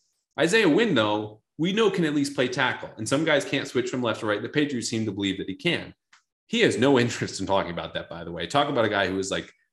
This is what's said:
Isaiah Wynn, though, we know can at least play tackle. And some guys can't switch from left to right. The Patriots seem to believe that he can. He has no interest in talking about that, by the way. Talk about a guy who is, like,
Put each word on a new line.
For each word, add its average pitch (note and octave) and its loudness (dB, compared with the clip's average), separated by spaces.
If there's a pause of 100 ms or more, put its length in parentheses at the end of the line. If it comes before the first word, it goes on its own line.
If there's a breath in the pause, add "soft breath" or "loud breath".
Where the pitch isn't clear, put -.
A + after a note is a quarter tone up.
(400)
Isaiah F#3+ 4
Wynn, G3+ 4
though, G#2+ 0 (160)
we E3+ 0
know G#3+ 2
can F3 0
at D3 0
least C#3+ -4
play B2+ 0
tackle. B2+ -2
And G#2+ -6
some C#3+ 2
guys D3+ 2
can't C3+ -2
switch B2 -2
from B2+ -4
left A2 0
to A2+ -4
right. G#2 0
The A2+ -8
Patriots C#3+ -2
seem A2+ -2
to G#2 -4
believe G2 -2
that - -8
he F#2+ -8
can. A#2 -4 (540)
He A#3 -2
has C#3 4
no C3 6
interest A#2+ -2
in F#2+ -4
talking F#2 0
about E2 -8
that, E2+ -8
by E2+ -12
the E2+ -10
way. E2+ -6
Talk C#3+ 2
about B2+ 2
a G#2+ 2
guy G2 2
who F#2+ -2
is, F#2 -4
like, F2 -4 (220)